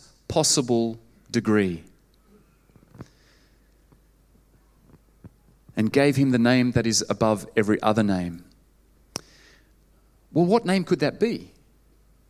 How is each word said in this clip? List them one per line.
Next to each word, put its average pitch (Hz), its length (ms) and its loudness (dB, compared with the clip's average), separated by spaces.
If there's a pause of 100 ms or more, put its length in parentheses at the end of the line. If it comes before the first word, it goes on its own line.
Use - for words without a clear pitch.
(260)
possible 120 720 -2 (320)
degree 104 540 0 (4000)
and 110 160 0
gave 139 240 4
him 135 140 2
the 123 100 2
name 123 320 2
that 117 160 0
is 110 200 -2
above 104 460 -2
every 104 280 0
other 110 200 0
name. 90 420 -4 (1900)
Well, 170 120 2
what 226 220 2
name 185 160 0
could 175 160 0
that - 220 -2
be? 214 320 -4 (760)